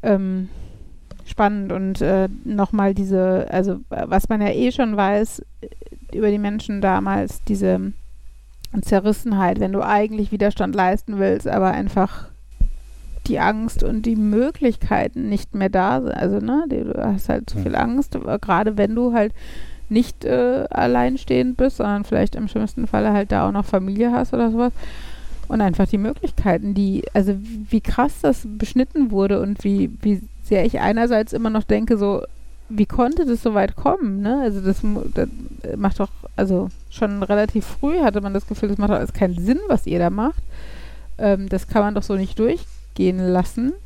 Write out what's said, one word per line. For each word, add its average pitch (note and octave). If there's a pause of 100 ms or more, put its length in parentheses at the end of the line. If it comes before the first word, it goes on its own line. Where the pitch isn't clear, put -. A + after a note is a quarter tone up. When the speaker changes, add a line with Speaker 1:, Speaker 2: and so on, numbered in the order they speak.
Speaker 1:
ähm, F#3+ (760)
spannend G3+
und, F#3+
äh, F#3+ (160)
nochmal G3
diese, F#3+
also, F#3+ (100)
äh, -
was -
man G#3+
ja G3+
eh B3
schon A#3
weiß, G#3 (180)
äh, -
über G#3
die G#3
Menschen G#3
damals, G3
diese G3 (880)
Zerrissenheit, G3
wenn F#3+
du G3
eigentlich G#3
Widerstand G3+
leisten G3+
willst, F#3+
aber F#3+
einfach - (960)
die -
Angst G#3+
und A3
die A3+
Möglichkeiten A3
nicht -
mehr G3
da G3+
sind. B3+
Also, G3
ne, B3+
du, -
du -
hast G3
halt -
zu -
Speaker 2:
Hm. -
Speaker 1:
viel -
Angst, B3+
äh, -
gerade G#3
wenn G#3
du A#3+
halt A3 (580)
nicht, A#3
äh, B3
alleinstehend B3+
bist, C4
sondern G#3
vielleicht -
im A3
schlimmsten A3
Falle G#3+
halt G3+
da G3
auch G3
noch G3+
Familie G3+
hast B3
oder A#3
sowas. A#3+ (760)
Und A3
einfach F#3+
die G#3+
Möglichkeiten, G3+
die, G3 (100)
also G3+
wie A3
krass -
das -
beschnitten A#3+
wurde G3
und G3
wie, G3 (140)
wie G3+ (220)
sehr G3
ich -
einerseits A3+
immer A3+
noch G#3+
denke, A3
so, G3+ (480)
wie G#3
konnte D4
das A#3
so A3
weit F#3+
kommen, C4+
ne? A#3
Also G3+
das -
mu-, -
das - (480)
macht G3+
doch, G3+ (260)
also F#3+ (220)
schon G3+
relativ G#3
früh D#4
hatte G#3
man G3
das G3
Gefühl, G#3
das G3+
macht G3+
doch G3+
alles -
keinen F3+
Sinn, A3+ (100)
was -
ihr E3+
da F3
macht. A3 (720)
Ähm, G3
das F#3+
kann A3
man G#3
doch G3+
so G3+
nicht F#3+
durchgehen A3
lassen F#3 (120)